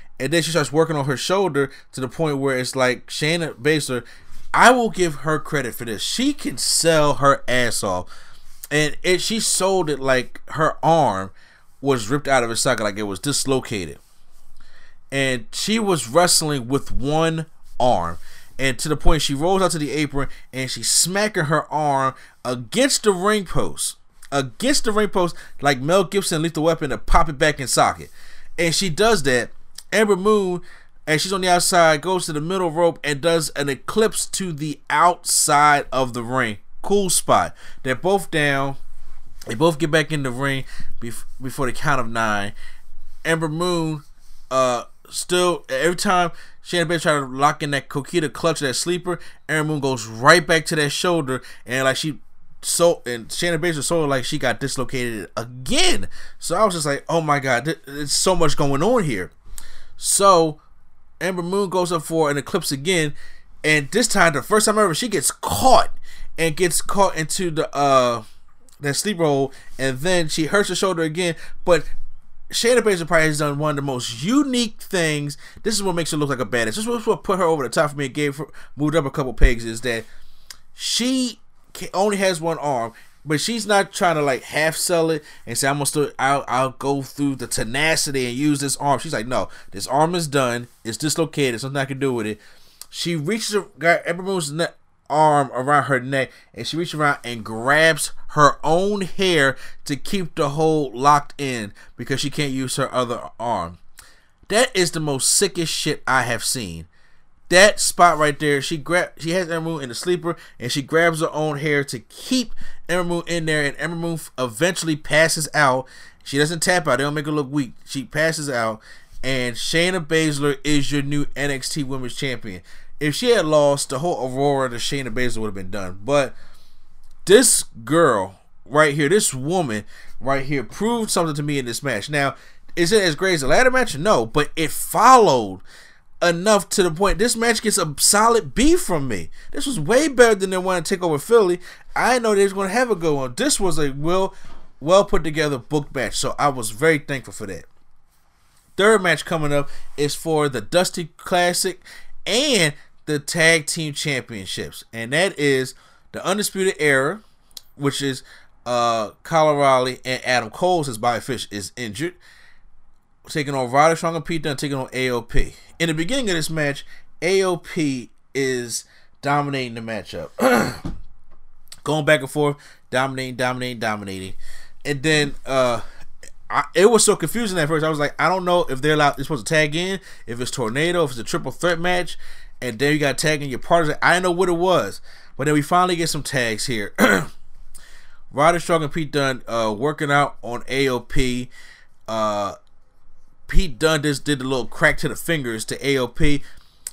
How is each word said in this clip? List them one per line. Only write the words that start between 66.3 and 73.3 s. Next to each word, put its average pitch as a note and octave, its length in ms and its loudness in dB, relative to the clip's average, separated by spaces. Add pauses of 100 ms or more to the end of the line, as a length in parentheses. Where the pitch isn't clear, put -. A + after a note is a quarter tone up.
and D#3+ 160 0
gets F3+ 260 0
caught F#3+ 340 2
into D#3+ 360 -4
the, D#3 240 -4
uh, B2+ 480 4 (560)
that C#3+ 160 -4
sleeper F#3 280 -2
hold, C#3 300 2 (240)
and C3 220 -2
then F3 280 2
she D#3 200 -2
hurts G3+ 220 2
her F3+ 60 -2
shoulder F3+ 280 0
again. D#3+ 320 -2 (300)
But E3 200 4 (680)
Shayna A#3+ 280 4
Baszler G3 280 0
probably D#3+ 200 4
has D3+ 100 0